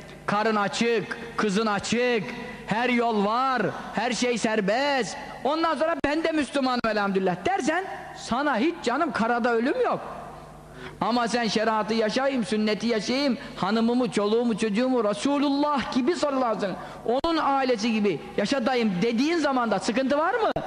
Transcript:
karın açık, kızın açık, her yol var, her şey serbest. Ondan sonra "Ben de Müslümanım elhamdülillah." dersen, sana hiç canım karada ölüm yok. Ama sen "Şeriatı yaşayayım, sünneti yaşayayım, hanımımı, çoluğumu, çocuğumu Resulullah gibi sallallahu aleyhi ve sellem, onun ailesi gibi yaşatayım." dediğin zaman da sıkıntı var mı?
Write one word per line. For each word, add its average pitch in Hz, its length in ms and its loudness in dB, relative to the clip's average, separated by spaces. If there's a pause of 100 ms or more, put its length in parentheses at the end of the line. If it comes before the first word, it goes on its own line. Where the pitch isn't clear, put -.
(260)
karın 214 300 2
açık, 214 640 0 (180)
kızın 214 300 0
açık, 220 580 0 (420)
her 240 220 0
yol 233 360 2
var, 247 380 2 (320)
her 233 180 0
şey 240 260 0
serbest. 220 760 0 (280)
Ondan 320 320 2
sonra 320 280 0
"Ben 302 200 0
de 320 80 0
Müslümanım 262 480 0 (100)
elhamdülillah." 196 460 0 (100)
dersen, 349 380 0 (320)
sana 262 420 0
hiç 330 240 2
canım 262 300 0
karada 233 420 2
ölüm 277 300 2
yok. 269 160 0 (1000)
Ama 233 280 2
sen 240 200 0
"Şeriatı 214 460 2
yaşayayım, 247 500 0
sünneti 214 420 0
yaşayayım, 240 520 0 (180)
hanımımı, 226 540 2
çoluğumu, 214 480 2
çocuğumu 226 460 2
Resulullah 277 920 0
gibi 247 200 2
sallallahu 269 300 0
aleyhi 220 120 0
ve 180 40 -4
sellem, 185 160 -2 (480)
onun 330 180 2
ailesi 254 500 2
gibi 208 280 2 (160)
yaşatayım." 233 560 0 (100)
dediğin 247 360 2
zaman 262 320 2
da 196 80 2
sıkıntı 262 400 0
var 339 160 2
mı? 427 160 2 (160)